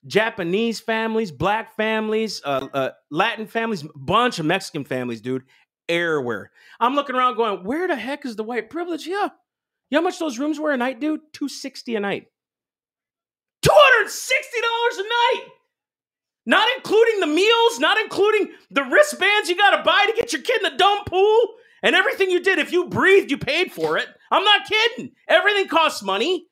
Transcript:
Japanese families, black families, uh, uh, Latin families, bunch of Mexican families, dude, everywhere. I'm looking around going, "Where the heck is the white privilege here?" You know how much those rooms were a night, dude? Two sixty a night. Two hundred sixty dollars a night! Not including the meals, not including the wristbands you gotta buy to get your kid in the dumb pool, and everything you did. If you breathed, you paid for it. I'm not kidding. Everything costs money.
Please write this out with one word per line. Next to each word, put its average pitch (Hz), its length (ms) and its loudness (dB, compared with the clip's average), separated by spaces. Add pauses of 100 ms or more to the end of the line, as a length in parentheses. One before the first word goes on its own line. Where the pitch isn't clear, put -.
Japanese 208 720 -2
families, 220 520 -4
black 196 440 -4
families, 220 680 -2
uh, 139 280 -4
uh, 135 180 -2 (200)
Latin 208 360 -2
families, 226 360 -4 (140)
bunch 185 420 0
of 160 80 -2
Mexican 165 380 -2
families, 123 360 -6
dude, 127 220 -6 (460)
everywhere. 147 640 -2 (300)
I'm 247 140 0
looking 285 220 -2
around 254 200 0
going, 202 280 -2
"Where 311 240 -4
the 330 80 -2
heck 262 280 -8
is 233 120 -10
the 214 80 -8
white 220 260 -8
privilege 339 340 -8
here?" 370 280 -4 (580)
You 262 60 0
know 311 60 2
how - 20 -2
much 370 140 -4
those 294 200 -6
rooms 294 220 -4
were 311 100 -2
a 277 60 0
night, 247 240 -4
dude? 311 200 -4 (120)
Two 285 160 -8
sixty - 480 -10
a 208 40 -2
night. 196 260 -6 (1400)
Two - 100 6
hundred 539 380 6
sixty 508 500 -6
dollars 466 380 -2
a 381 40 -4
night! 466 420 0 (1000)
Not 381 300 2
including 440 440 2
the 359 60 0
meals, 453 540 2
not 359 180 2
including 403 540 0 (180)
the 277 140 0
wristbands 392 640 2
you 349 80 0
gotta 370 260 4
buy 370 240 4
to 427 60 -2
get - 200 -2
your 294 100 -6
kid 453 200 -2
in 339 100 0
the 262 60 -18
dumb 403 280 4
pool, 427 480 2 (280)
and 262 140 4
everything 381 340 2
you 349 100 2
did. 370 200 0
If 277 100 -2
you 349 160 0
breathed, 294 460 4
you 277 60 -4
paid 320 340 -4
for 160 260 -2
it. 247 80 -4 (240)
I'm 320 140 2
not 403 240 2
kidding. 453 440 -2 (140)
Everything 381 420 2
costs 311 340 0
money. 226 500 -2